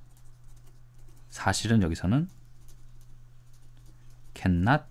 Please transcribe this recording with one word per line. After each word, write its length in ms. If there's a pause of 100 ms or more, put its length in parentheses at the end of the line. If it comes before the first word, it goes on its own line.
(1300)
사실은 540
여기서는 480 (2000)
cannot 560